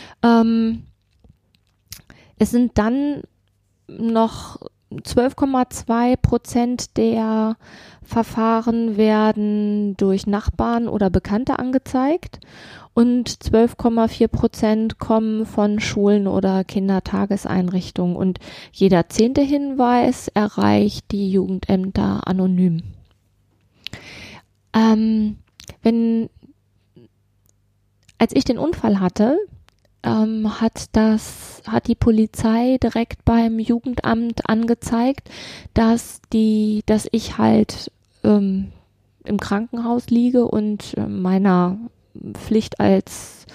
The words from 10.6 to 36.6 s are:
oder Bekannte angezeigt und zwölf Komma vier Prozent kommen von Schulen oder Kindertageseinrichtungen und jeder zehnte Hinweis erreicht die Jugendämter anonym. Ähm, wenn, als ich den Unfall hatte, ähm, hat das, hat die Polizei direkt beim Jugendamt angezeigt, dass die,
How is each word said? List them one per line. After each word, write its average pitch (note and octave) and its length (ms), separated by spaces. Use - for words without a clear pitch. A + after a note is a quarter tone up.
oder G3+ 220
Bekannte G#3 500
angezeigt C4 800
und A#3+ 500
zwölf A3+ 320
Komma A3+ 320
vier A3+ 220
Prozent A3 720
kommen A3 460
von G#3 360
Schulen G3+ 460
oder F#3+ 360
Kindertageseinrichtungen F#3+ 1500
und F#3 240
jeder F#3 380
zehnte C4 320
Hinweis C4 880
erreicht G#3 840
die G3+ 180
Jugendämter F#3+ 960
anonym. F#3 580
Ähm, A3 600
wenn, A#3 460
als A3+ 160
ich C4+ 120
den B3 140
Unfall A3+ 420
hatte, G#3 360
ähm, A3 600
hat - 320
das, - 760
hat A3+ 220
die A#3 60
Polizei A3+ 840
direkt - 440
beim A3+ 340
Jugendamt A#3 880
angezeigt, A#3 800
dass A3+ 480
die, G#3+ 540